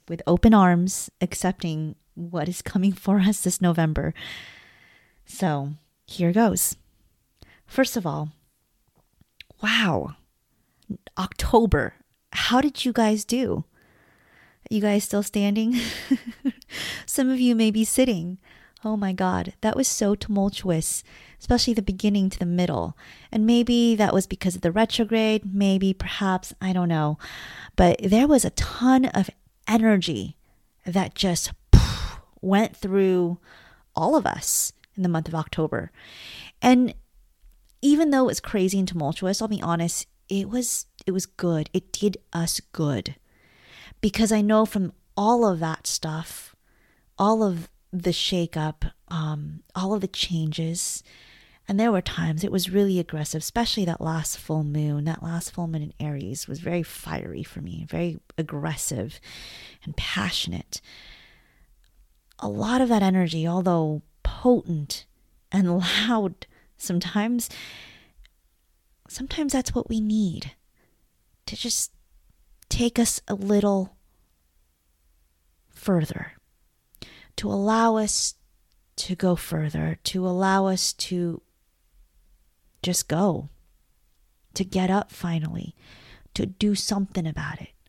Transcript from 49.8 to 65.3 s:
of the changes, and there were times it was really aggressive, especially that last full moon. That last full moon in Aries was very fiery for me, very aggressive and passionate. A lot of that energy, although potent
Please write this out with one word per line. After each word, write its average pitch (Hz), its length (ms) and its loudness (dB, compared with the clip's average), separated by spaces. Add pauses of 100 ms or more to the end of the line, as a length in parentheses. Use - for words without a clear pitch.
of 208 80 -2
the 190 60 -2
changes, 165 960 -4 (640)
and 196 120 0
there 226 120 4
were 185 100 2
times 160 420 -4
it - 80 -4
was 185 180 -2
really 196 300 2
aggressive, 156 400 -6
especially 233 460 -2
that 170 160 -2
last 160 360 -4
full 156 260 -4
moon. 147 420 -2
That 160 180 -4
last 170 280 -6
full 175 160 -8
moon 160 160 -6
in 147 160 -10
Aries 147 480 -8
was 143 120 -10
very 175 240 -4
fiery - 600 -10
for - 180 -14
me, 87 260 -10
very 165 320 -6 (180)
aggressive 147 840 -6 (640)
and 151 120 -12
passionate. - 840 -6 (1600)
A 208 100 -8
lot 214 320 0
of 254 80 2
that 214 140 4
energy, 170 440 2
although 170 540 0 (220)
potent - 840 0 (460)